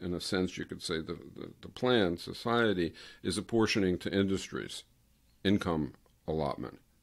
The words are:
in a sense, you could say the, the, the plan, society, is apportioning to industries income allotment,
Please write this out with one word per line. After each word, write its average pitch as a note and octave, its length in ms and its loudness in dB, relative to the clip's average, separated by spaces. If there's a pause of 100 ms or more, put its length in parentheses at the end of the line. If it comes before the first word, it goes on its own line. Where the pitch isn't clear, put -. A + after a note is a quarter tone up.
in F2+ 120 -2
a E2+ 60 -4
sense, F#2 360 0
you - 80 -6
could - 180 -10
say E2 160 -2
the, D#2+ 200 -6 (180)
the, - 240 -12
the F2+ 80 -16
plan, G#2 480 4
society, G#2+ 800 0 (280)
is F#2+ 160 -2
apportioning G2+ 600 2
to - 140 -4
industries F#2+ 720 -2 (600)
income F2 480 2 (340)
allotment, D2 540 -4 (220)